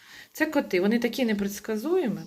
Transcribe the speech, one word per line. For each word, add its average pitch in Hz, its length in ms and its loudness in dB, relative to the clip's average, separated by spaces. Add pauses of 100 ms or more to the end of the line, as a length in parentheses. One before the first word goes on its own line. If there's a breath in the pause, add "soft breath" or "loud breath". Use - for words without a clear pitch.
(320 loud breath)
це 311 140 0
коти, 277 340 0
вони 214 180 4
такі 240 260 0
непредсказуємі 214 1040 -2